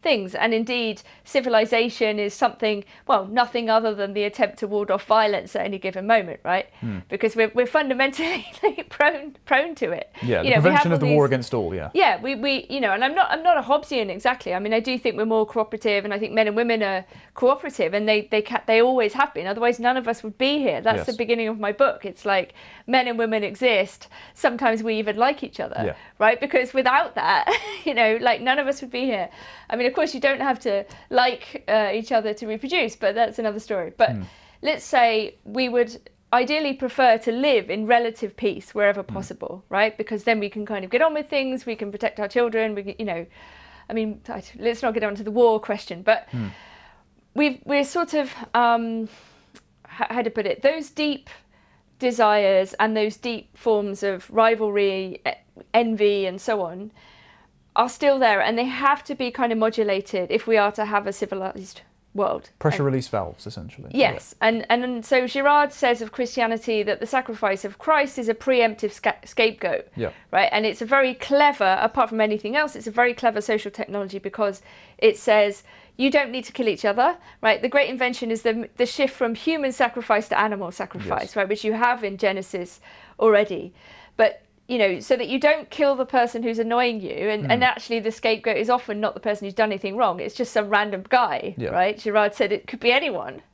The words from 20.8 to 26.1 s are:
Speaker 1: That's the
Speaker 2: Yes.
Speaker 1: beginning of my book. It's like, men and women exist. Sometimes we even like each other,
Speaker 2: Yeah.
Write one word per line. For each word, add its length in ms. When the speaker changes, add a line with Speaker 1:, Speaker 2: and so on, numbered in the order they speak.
Speaker 1:
That's 240
the 60
Speaker 2:
Yes. 60
Speaker 1:
beginning 320
of 100
my 140
book. 320
It's 200
like, 280
men 200
and 120
women 240
exist. 640
Sometimes 500
we 120
even 220
like 260
each 160
other, 240
Speaker 2:
Yeah. 100